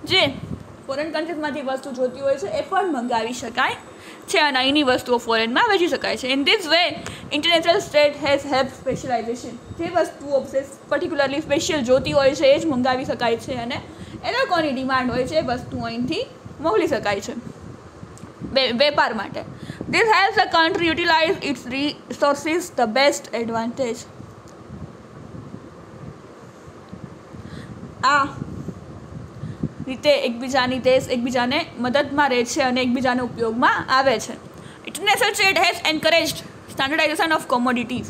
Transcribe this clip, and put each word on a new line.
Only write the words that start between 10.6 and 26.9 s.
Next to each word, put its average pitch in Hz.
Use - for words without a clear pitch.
particularly 285
સ્પેશિયલ 311
જોતી 269
હોય 277
છે 302
એ 285
જ 320
મંગાવી 254
શકાય 233
છે 247
અને 240
એ 359
લોકોની 359
ડિમાન્ડ 262
હોય 254
છે 302
એ 320
વસ્તુ 247
અહીંથી 240
મોકલી 339
શકાય 208
છે 233
વે-, 254
વેપાર 285
માટે. -
This 403
helps 392
the 392
country 339
utilize 330
its 277
resources 285
the 240
best 262
advantage. 233